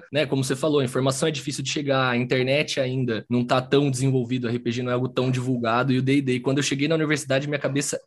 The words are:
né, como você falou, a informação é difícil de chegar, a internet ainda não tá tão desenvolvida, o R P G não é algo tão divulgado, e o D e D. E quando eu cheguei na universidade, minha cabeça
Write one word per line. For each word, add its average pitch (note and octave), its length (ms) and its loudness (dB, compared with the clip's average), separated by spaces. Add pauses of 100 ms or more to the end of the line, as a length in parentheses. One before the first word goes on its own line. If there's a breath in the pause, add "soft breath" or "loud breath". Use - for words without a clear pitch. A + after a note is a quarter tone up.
(140)
né, D3 140 0
como C3+ 160 0
você C3+ 120 -2
falou, D3 260 2
a C3 40 2
informação C3 420 0
é D#3 40 0
difícil C#3 320 -6
de C3 80 -4
chegar, C3+ 400 0
a A#2+ 60 0
internet C3 640 0
ainda B2+ 480 -2
não B2 160 0
tá B2+ 160 2
tão C#3 300 2
desenvolvida, B2+ 580 0
o A2+ 40 -2
R A#2+ 80 -2
P A#2+ 120 -2
G B2 120 -2
não B2 80 -2
é - 20 0
algo B2+ 160 -2
tão B2+ 220 0
divulgado, B2 600 0
e B2+ 60 4
o C3 60 2
D C3+ 140 4
e C#3+ 40 4
D. B2+ 120 0
E B2+ 60 0
quando C#3 200 0
eu C#3 40 2
cheguei C#3 240 0
na E3 60 0
universidade, D#3 540 0
minha D3 100 -2
cabeça C#3 500 -2